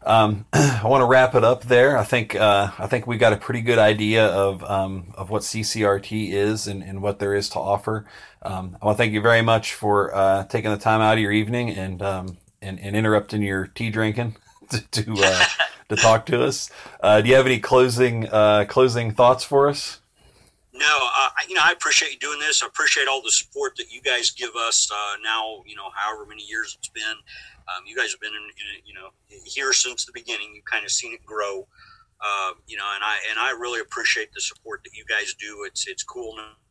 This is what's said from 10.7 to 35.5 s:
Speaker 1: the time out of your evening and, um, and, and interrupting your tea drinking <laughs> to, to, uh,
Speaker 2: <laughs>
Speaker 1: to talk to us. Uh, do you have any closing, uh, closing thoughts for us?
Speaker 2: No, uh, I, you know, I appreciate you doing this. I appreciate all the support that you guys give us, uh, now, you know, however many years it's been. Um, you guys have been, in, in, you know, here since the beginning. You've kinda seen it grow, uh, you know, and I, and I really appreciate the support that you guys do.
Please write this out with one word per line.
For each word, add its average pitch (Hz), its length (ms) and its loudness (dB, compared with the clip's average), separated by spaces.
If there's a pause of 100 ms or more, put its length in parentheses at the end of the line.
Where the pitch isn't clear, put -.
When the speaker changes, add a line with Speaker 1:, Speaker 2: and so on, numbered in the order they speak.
Speaker 1:
the 101 60 -4
time 110 220 0
out 110 120 4
of 113 80 2
your 104 100 0
evening 110 400 -2
and, 92 320 -8
um, 92 360 -6 (220)
and, 92 200 -12
and 101 160 -6
interrupting 107 460 0
your 98 260 -2
tea 117 220 -6
drinking 110 440 -2 (180)
<laughs> - 180 -20
to, 120 100 -4 (100)
to, 110 220 -4
uh, 95 380 2
Speaker 2:
<laughs> - 40 -6 (360)
Speaker 1:
to 107 60 -2
talk 110 280 4
to 123 180 0
us. 135 280 -2 (320)
Uh, 107 180 6
do 110 80 2
you 123 60 8
have 135 100 8
any 127 140 2
closing, 123 720 2
uh, 107 360 6
closing 117 460 0
thoughts 123 320 4
for 143 240 4
us? - 320 -6 (720)
Speaker 2:
No, 143 140 -2
uh, 135 500 0
I, 151 100 -4
you 185 80 -12
know, 175 80 2
I 165 100 4
appreciate 156 380 0
you 135 80 -16
doing 147 220 -6
this. 151 220 0
I 123 40 -6
appreciate 147 400 0
all 135 160 -2
the 113 80 -4
support - 460 -4
that - 160 -12
you 120 80 -20
guys 123 300 -2
give 120 260 -10
us, 113 340 -2
uh, 104 320 -8
now, 110 440 -6
you 104 100 -20
know, 98 180 -16
however 107 300 -8
many 104 180 -20
years 107 360 -10
it's - 100 -16
been. 110 280 -10 (520)
Um, 92 180 -12
you 107 80 -20
guys 117 180 -4
have - 80 -12
been, 107 120 -12
in, 104 120 -14
in, 104 420 -18
you 95 80 -20
know, 95 160 -20 (180)
here 131 460 -6
since 123 320 -4
the - 60 -20
beginning. 110 420 -12
You've 104 100 -20
kinda 107 240 -8
seen 117 240 -6
it 117 140 -20
grow, 101 400 -8 (520)
uh, 98 340 -6 (140)
you 110 120 -14
know, 101 160 -6
and 101 100 -8
I, 104 140 -2 (120)
and 110 80 -6
I 123 120 -2
really 120 300 -6
appreciate 113 520 -4
the - 80 -12
support - 440 -10
that - 100 -20
you 110 100 -20
guys 104 300 -6
do. 104 320 -14